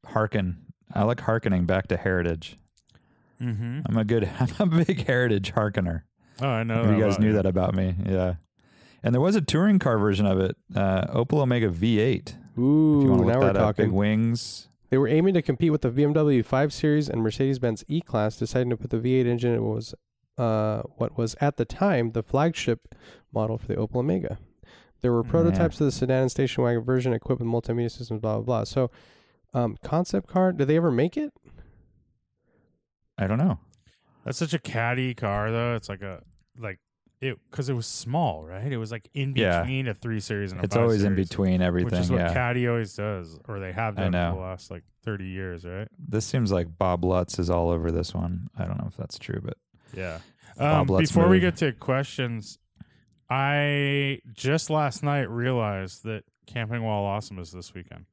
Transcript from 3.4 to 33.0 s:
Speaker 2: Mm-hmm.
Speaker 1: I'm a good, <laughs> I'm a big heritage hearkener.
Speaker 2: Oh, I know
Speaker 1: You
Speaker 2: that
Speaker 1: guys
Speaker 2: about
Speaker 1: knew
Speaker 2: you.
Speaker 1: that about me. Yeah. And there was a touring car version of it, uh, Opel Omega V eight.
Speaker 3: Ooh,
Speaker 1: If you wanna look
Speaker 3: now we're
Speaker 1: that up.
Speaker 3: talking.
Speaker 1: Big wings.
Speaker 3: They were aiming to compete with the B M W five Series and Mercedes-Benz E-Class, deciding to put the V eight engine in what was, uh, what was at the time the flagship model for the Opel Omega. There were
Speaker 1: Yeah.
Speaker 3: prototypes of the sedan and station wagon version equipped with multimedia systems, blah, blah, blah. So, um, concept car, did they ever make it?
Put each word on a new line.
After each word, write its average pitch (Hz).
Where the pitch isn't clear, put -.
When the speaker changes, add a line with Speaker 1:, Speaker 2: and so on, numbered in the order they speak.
Speaker 2:
Mm-hmm. 120
Speaker 1:
I'm -
a -
good, 107
<laughs> -
I'm 190
a 165
big 156
heritage 120
hearkener. 95
Speaker 2:
Oh, 135
I 117
know 113
Speaker 1:
You 113
Speaker 2:
that 107
Speaker 1:
guys 101
Speaker 2:
about 101
Speaker 1:
knew 107
Speaker 2:
you. 107
Speaker 1:
that 95
about 92
me. 92
Yeah. 92
And 120
there 123
was 185
a 214
touring 185
car 117
version 101
of 95
it, 95
uh, 95
Opel 131
Omega 120
V 104
eight. -
Speaker 3:
Ooh, 147
Speaker 1:
If 139
you 131
wanna 123
look 117
Speaker 3:
now 131
we're 135
Speaker 1:
that 98
up. 101
Speaker 3:
talking. 104
Speaker 1:
Big 95
wings. 107
Speaker 3:
They 131
were 135
aiming 170
to 165
compete 156
with 151
the 123
B 135
M 147
W 147
five 143
Series 151
and 117
Mercedes-Benz 123
E-Class, 117
deciding 123
to 117
put 120
the 117
V 123
eight 127
engine 120
in 113
what 107
was, 113
uh, 110
what -
was 113
at 143
the 117
time 123
the 113
flagship 139
model 110
for -
the 113
Opel 110
Omega. 147
There 127
were 117
Speaker 1:
Yeah. 120
Speaker 3:
prototypes 170
of 151
the 135
sedan 131
and 131
station 131
wagon 120
version 127
equipped 120
with 117
multimedia 117
systems, 113
blah, 110
blah, 107
blah. 113
So, 123
um, 120
concept 180
car, 185
did 143
they 151
ever 170
make 135
it? 294